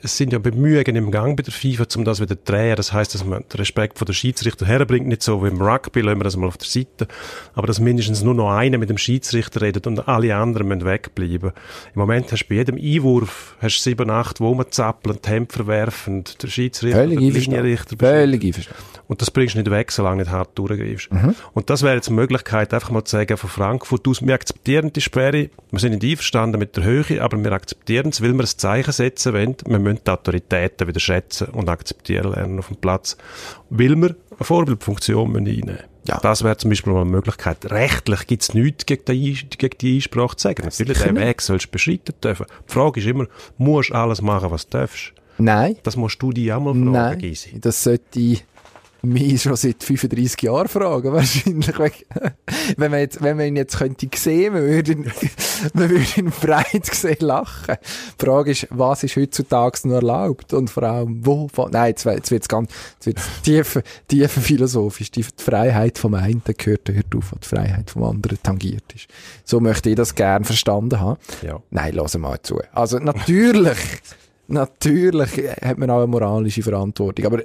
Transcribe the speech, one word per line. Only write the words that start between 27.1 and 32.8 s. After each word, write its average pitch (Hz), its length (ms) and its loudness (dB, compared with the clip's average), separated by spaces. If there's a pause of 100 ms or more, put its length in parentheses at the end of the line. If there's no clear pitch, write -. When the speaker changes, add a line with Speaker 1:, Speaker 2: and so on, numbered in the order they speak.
Speaker 1:
aber 107 220 0
wir 107 80 0
akzeptieren 117 560 -2
es, 123 140 -4
weil 120 100 4
wir 127 120 2
ein - 20 -2
Zeichen 123 460 0
setzen 127 420 0
wollen, 110 220 0 (100)
wir 107 120 2
müssen 101 280 2
die 101 40 2
Autoritäten 90 760 -2
wieder 82 120 -2
schätzen - 480 -2
und 101 200 -4
akzeptieren 92 640 -4
lernen 92 260 -4
auf 92 100 -8
dem 98 80 -12
Platz, - 420 -2 (500)